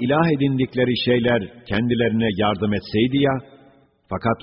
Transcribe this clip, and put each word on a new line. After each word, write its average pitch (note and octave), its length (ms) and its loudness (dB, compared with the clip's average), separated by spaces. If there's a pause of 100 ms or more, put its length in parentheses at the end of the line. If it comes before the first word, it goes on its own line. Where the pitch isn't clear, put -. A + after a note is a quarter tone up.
ilah D3+ 320 2
edindikleri B2+ 680 0
şeyler A#2+ 360 2 (280)
kendilerine A#2 580 0 (100)
yardım G#2 360 0
etseydi A#2 500 -2
ya, C3+ 120 2 (760)
fakat A2+ 340 -2